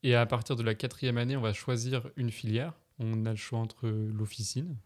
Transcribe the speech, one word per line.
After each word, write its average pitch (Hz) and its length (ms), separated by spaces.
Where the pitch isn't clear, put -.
Et 123 120
à 120 120
partir 120 300
de 117 60
la 113 120
quatrième 123 420
année, 123 200
on 135 40
va 110 120
choisir 123 640
une 120 140
filière. 117 440
On 110 260
a 110 60
le 110 60
choix 117 220
entre 113 300
l'officine 110 960